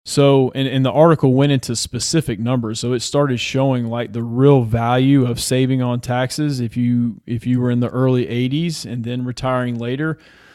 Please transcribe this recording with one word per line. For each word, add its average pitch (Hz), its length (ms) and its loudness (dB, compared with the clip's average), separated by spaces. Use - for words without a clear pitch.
So, 139 500 4
and, 135 140 -2
and 131 160 0
the 123 80 0
article 147 400 4
went 139 200 4
into 123 220 -2
specific 120 640 -2
numbers. 117 400 -2
So 120 140 -2
it 123 80 0
started 139 400 0
showing, 131 460 0
like, 113 260 -6
the 117 100 -4
real 127 420 4
value 123 600 2
of 120 160 -2
saving 131 400 0
on 123 200 -2
taxes 127 600 -4
if 117 160 -6
you, 120 500 0
if 113 200 -6
you 123 120 2
were 123 120 0
in 120 100 0
the 120 80 0
early 127 400 0
eighties 139 560 -4
and 117 180 -8
then 123 220 -6
retiring 123 540 -4
later. 135 400 -4